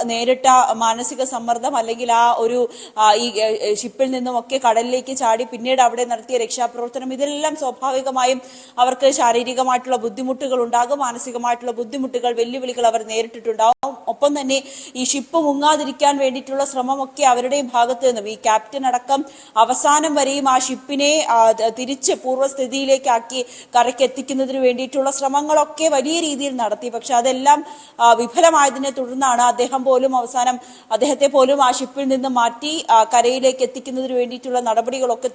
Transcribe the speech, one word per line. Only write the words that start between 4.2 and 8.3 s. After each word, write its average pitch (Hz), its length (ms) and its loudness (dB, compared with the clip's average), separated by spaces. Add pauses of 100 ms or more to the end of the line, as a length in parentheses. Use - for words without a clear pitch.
കടലിലേക്ക് 247 480 0
ചാടി 226 260 0
പിന്നീട് 247 380 0
അവിടെ 240 240 2
നടത്തിയ 240 320 -4
രക്ഷാപ്രവർത്തനം, 240 760 -6
ഇതെല്ലാം 294 420 -2
സ്വാഭാവികമായും 262 840 -2 (380)